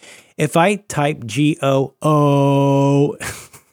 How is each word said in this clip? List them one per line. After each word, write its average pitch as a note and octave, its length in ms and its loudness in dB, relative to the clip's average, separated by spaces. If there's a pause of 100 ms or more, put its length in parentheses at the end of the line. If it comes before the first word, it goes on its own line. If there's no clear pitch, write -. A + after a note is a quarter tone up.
(380)
If D3+ 200 -2
I F#3+ 200 2
type D3 480 -4
G C#3+ 360 -2
O C3+ 400 0
O C#3 1120 2 (580)